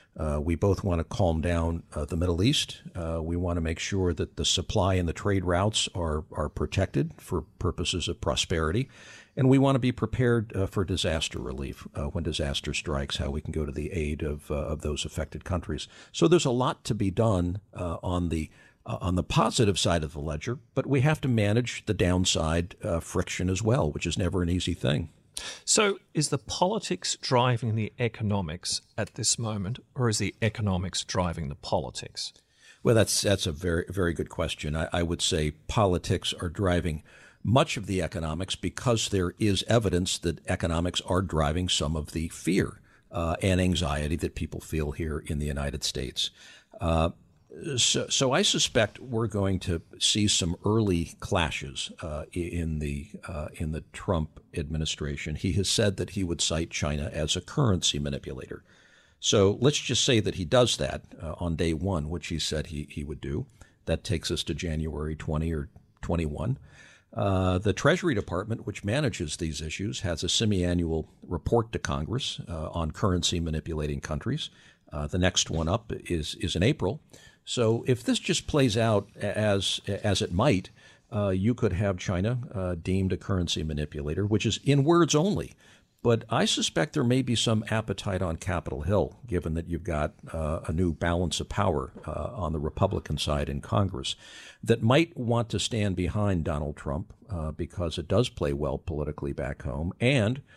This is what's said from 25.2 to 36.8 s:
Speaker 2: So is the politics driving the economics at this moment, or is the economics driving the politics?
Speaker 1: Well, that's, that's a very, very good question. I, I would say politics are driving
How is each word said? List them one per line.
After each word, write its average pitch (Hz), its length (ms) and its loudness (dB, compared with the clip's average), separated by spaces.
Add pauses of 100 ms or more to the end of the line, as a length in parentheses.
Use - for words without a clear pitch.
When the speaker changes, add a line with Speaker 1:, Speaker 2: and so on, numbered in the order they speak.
Speaker 2:
So - 360 2 (140)
is 151 140 0
the 143 100 0
politics - 840 -2
driving 123 540 4
the 110 240 -2
economics 101 840 -2 (160)
at - 180 -4
this - 240 0
moment, 110 400 -4 (160)
or 123 140 2
is 104 80 2
the 101 240 -2
economics 101 640 0
driving 85 420 -2
the 69 80 -8
politics? - 760 -4 (500)
Speaker 1:
Well, 123 120 6
that's, 104 260 4
that's 101 260 2
a 82 60 -2
very, 85 340 0
very 90 260 0
good 76 160 -4
question. 78 460 -4
I, 80 160 -2
I 87 120 0
would 85 180 -2
say 76 300 2 (180)
politics 90 720 2
are 90 80 -2
driving 87 540 0 (400)